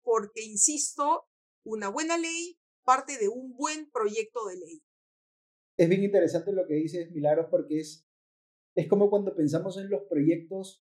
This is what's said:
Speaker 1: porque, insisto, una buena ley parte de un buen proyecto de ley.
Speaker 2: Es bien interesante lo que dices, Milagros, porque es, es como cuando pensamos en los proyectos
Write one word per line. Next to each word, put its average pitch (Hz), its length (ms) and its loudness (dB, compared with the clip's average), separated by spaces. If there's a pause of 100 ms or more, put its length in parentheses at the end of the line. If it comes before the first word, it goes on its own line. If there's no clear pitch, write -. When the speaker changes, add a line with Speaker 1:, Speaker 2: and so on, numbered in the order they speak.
Speaker 1:
porque, 220 400 0
insisto, 285 840 0 (380)
una 214 260 -6
buena 320 280 -2
ley 330 400 -6 (260)
parte 269 340 2
de 202 100 2
un 254 260 -8
buen 302 360 -4
proyecto 220 560 -4
de 185 100 -10
ley. 165 260 -16 (960)
Speaker 2:
Es 165 100 8
bien 196 140 4
interesante 190 480 2
lo 185 160 0
que 151 80 -2
dices, 165 380 -4
Milagros, 156 380 2
porque 156 280 0
es, - 260 -10 (680)
es 160 140 0
como 202 220 6
cuando 202 260 0
pensamos 170 400 0
en 196 140 -8
los 135 180 -2
proyectos 170 760 0 (180)